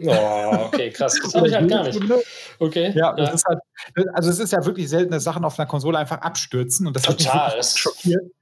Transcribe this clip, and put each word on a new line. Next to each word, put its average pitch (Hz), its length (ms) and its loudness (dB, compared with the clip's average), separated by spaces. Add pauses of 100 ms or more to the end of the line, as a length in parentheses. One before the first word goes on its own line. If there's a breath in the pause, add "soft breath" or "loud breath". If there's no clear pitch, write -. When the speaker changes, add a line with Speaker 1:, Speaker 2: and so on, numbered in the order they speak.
Speaker 1:
Oh, 107 680 2
okay, 117 220 -2
krass. - 320 0
Das - 120 -6
Speaker 2:
<laughs> - 20 2
Speaker 1:
hab 254 100 6
ich - 80 4
halt 170 160 4
gar 202 140 2
nicht. 139 120 -2
Speaker 2:
Jede 196 100 -2
Stunde. 240 180 2 (360 loud breath)
Speaker 1:
Okay, 170 360 0
Speaker 2:
Ja, 156 180 4
das - 140 0
Speaker 1:
ja. 147 80 -2
Speaker 2:
ist 165 100 2
halt, 170 140 0 (540 loud breath)
also 170 160 0
es 175 100 0
ist 208 140 -4
ja 175 120 2
wirklich 180 220 -2
selten, 175 240 0
dass 156 140 -2
Sachen 165 180 -2
auf 156 160 -4
einer 147 80 -2
Konsole 151 300 -2
einfach 151 220 -4
abstürzen. 127 680 -2
Und 135 80 -4
das 135 140 0
hat - 80 0
mich 160 80 0
Speaker 1:
Total. 143 220 2
Speaker 2:
wirklich 117 100 -2
Speaker 1:
Das, - 200 -2
Speaker 2:
schockiert. 175 440 0 (200)